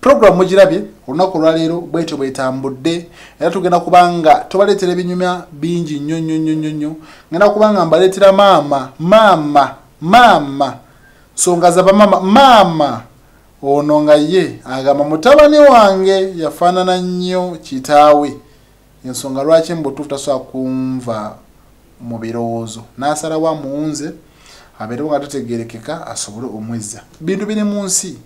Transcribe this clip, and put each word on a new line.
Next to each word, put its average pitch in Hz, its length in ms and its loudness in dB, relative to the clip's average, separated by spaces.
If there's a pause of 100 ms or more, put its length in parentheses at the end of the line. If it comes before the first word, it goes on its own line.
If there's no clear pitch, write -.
Program 226 340 4
mugirabye, 185 480 2 (240)
olunaku 175 300 -2
olwaleero 160 440 0
bwetyo 160 360 -6
bwetambudde, 135 880 -6 (320)
era 165 120 -2
tugenda 175 280 0
kubanga 170 560 4 (140)
tubaleetera 190 420 0
ebinyumya 180 600 -4
bingi 156 480 -6
nnyo, 156 200 -6
nnyo, 160 180 -4
nnyo, 156 180 -2
nnyo, 156 140 -6
nnyo. 151 260 -8 (360)
Ngenda 190 180 2
kubanga 208 360 0
mbaleetera 185 460 4
maama, 147 580 2 (100)
maama, 160 760 2 (260)
maama. 151 720 2 (600)
Nsonga 175 360 2
za 180 120 2
bamaama, 202 360 4
maama. 185 840 2 (640)
Ono 147 380 2
nga 151 140 4
ye 151 500 0
agamba, 135 380 -2
"Mutabani 285 560 4
wange 190 760 4
yafaanana 180 600 -2
nnyo 180 680 -6
kitaawe." 147 680 2 (720)
Ensonga 131 380 -8
lwaki 165 300 2
mu 165 80 -8
butuufu 143 280 -8
tasobola 135 360 -6
kunva 131 880 -8 (680)
mu 117 160 -12
birowoozo. 113 640 -8 (160)
N'asalawo 156 520 -4
amuwunze, 147 640 -8 (680)
abeerewo 123 300 -8
nga 147 100 -2
tategeerekeka, 120 880 -10
asobole 117 400 -12
omwezza. 107 540 -12 (180)
Bintu 190 260 -6
biri 214 180 -4
mu 202 200 -4
nsi 185 420 -8